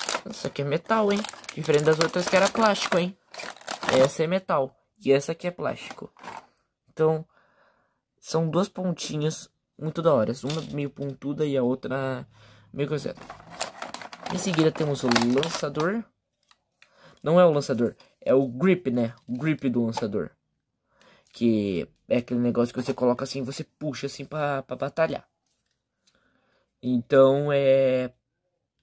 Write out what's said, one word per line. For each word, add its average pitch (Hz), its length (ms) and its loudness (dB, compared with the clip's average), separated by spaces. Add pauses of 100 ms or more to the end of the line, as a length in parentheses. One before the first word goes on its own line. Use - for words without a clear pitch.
(280)
Essa - 200 -10
aqui 147 140 -6
é 139 40 -2
metal, 202 460 0
hein? 202 80 0 (360)
Diferente 151 280 2
das 156 160 4
outras 170 280 0
que - 80 0
era 190 120 6
plástico, 202 500 2
hein? 180 200 -2 (760)
Essa 135 320 4
é 156 40 0
metal. 170 480 -2 (280)
E 131 80 2
essa 143 200 4
aqui 170 160 -6
é 175 40 -2
plástico. - 600 -8 (760)
Então, 160 360 0 (920)
são 165 300 0
duas 175 200 0
pontinhas 160 800 -4 (280)
muito 156 240 -6
da 160 120 4
hora. 113 180 2 (120)
Uma 156 180 -4 (120)
meio 143 160 -4
pontuda 143 560 -6
e 139 120 0
a 127 60 2
outra 131 640 -4 (440)
meio 143 160 -4
coisada. 143 320 -6 (1120)
Em 175 60 -4
seguida 160 340 2
temos 147 320 -4
o 135 40 0
lançador. 147 960 0 (1200)
Não 170 160 6
é 180 60 10
o 165 60 8
lançador, 127 440 0 (260)
é - 120 4
o 135 140 4
grip, 139 440 0
né? 120 240 0 (120)
O 123 100 -6
grip 147 320 -2
do 117 160 0
lançador. 107 440 -4 (1040)
Que 101 560 0 (180)
é 120 100 2
aquele 120 220 -2
negócio 120 340 0
que 127 80 -6
você 131 120 -4
coloca 123 300 0
assim, 135 180 -6
você 135 220 -8
puxa 143 420 -8
assim 139 180 -10
pra, 143 380 -4
pra 131 140 -10
batalhar. 143 520 -2 (1500)
Então 135 720 4
é, 135 600 2 (680)